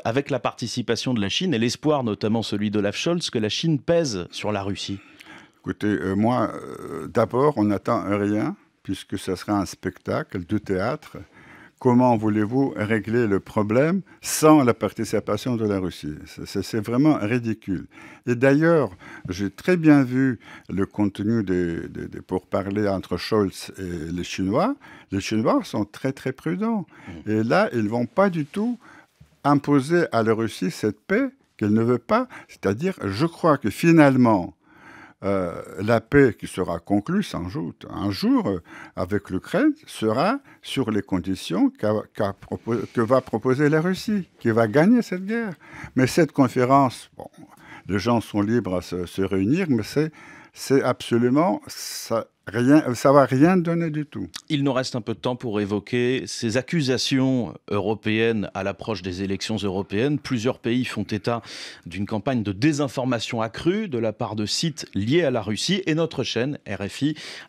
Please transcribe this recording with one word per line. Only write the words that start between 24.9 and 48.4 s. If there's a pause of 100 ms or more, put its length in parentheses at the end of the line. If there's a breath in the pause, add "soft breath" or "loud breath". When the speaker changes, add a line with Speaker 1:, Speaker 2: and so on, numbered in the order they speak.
Speaker 2:
Les
Chinois
sont
très,
très
prudents. (400 loud breath)
Speaker 1:
Mmh.
Speaker 2:
Et
là,
ils
vont
pas
du
tout (640 loud breath)
imposer
à
la
Russie
cette
paix (300)
qu'elle
ne
veut
pas. (180 loud breath)
C'est-à-dire,
je
crois
que
finalement, (680 loud breath)
euh, (200)
la
paix
qui
sera
conclue,
sans
doute,
un
jour,
euh, (340 loud breath)
avec
l'Ukraine, (140)
sera (220 soft breath)
sur
les
conditions
qu'a, (200)
qu'a
propo-,
que
va
proposer
la
Russie, (120)
qui
va
gagner
cette
guerre. (420 loud breath)
Mais
cette
conférence,
bon, (580 loud breath)
les
gens
sont